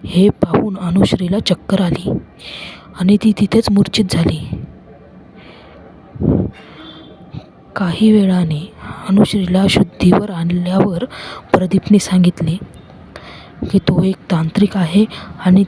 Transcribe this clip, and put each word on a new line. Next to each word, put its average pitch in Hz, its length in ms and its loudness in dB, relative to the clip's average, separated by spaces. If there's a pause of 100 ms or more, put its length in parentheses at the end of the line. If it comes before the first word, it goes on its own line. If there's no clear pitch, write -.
हे 190 220 4
पाहून 190 500 -2
अनुश्रीला 185 580 0 (100)
चक्कर 190 340 -2
आली 170 320 -4 (880)
आणि 196 160 4
ती 220 240 2
तिथेच 220 300 2
मूर्छित 202 400 0
झाली. - 460 -2 (3250)
काही 208 360 2
वेळाने 180 600 0 (360)
अनुश्रीला 190 580 2
शुद्धीवर 190 640 2
आणल्यावर 180 760 -2 (480)
प्रदीपने 185 460 2
सांगितले 180 580 0 (1120)
की, 190 80 2
तो 185 260 0
एक 190 120 -2 (140)
तांत्रिक 175 460 0
आहे 185 280 2 (420)
आणि 190 220 6